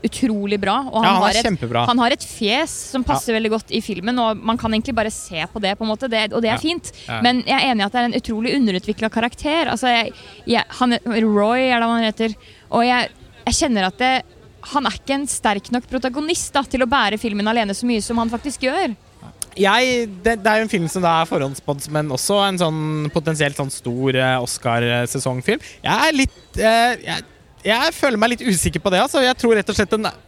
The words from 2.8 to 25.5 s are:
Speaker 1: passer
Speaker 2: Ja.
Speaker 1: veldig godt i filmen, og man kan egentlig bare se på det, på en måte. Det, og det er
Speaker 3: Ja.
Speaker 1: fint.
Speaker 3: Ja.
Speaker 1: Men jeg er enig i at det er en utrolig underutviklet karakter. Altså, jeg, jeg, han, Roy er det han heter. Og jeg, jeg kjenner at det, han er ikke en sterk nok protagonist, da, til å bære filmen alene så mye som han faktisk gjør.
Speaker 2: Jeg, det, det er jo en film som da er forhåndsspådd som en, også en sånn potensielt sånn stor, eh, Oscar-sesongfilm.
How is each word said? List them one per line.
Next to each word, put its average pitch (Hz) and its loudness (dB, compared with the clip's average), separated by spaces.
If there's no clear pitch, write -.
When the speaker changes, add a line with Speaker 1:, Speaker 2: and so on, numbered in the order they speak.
Speaker 1:
passer 269 0
Speaker 2:
Ja. 220 2
Speaker 1:
veldig 220 0
godt 220 -4
i 226 0
filmen, 208 -4
og 220 0
man 226 -2
kan 233 -2
egentlig 226 -2
bare 220 0
se 165 -8
på 220 -8
det, 196 -2
på - -8
en 220 -4
måte. 214 -4
Det, 220 -2
og 233 0
det 226 2
er - 2
Speaker 3:
Ja. 240 -2
Speaker 1:
fint. 339 -4
Speaker 3:
Ja. 226 -4
Speaker 1:
Men 240 2
jeg - 0
er 269 2
enig 214 0
i 196 0
at 202 -4
det 247 0
er 240 2
en 233 -2
utrolig 226 -2
underutviklet 214 0
karakter. 294 -2
Altså, 247 -2
jeg, 233 2
jeg, 226 2
han, 247 0
Roy 220 2
er 240 2
det 233 2
han 226 2
heter. 220 -2
Og 233 2
jeg, 247 2
jeg 233 0
kjenner 220 2
at 185 -6
det, 262 0
han 269 -2
er - -2
ikke - -4
en 277 -2
sterk - -2
nok 247 -2
protagonist, 294 -4
da, 285 2
til 254 -2
å 247 2
bære 220 2
filmen 208 -2
alene 220 0
så 220 -6
mye 233 0
som 233 -2
han 233 0
faktisk 240 -6
gjør. 277 0
Speaker 2:
Jeg, 233 2
det, 226 2
det 220 4
er 214 4
jo 226 0
en 214 -6
film 170 0
som 185 -2
da 165 4
er 165 -2
forhåndsspådd 139 -4
som 147 -6
en, 151 0
også 196 0
en 196 0
sånn 156 0
potensielt 151 0
sånn 135 -4
stor, 131 -2
eh, 127 2
Oscar-sesongfilm. 120 -2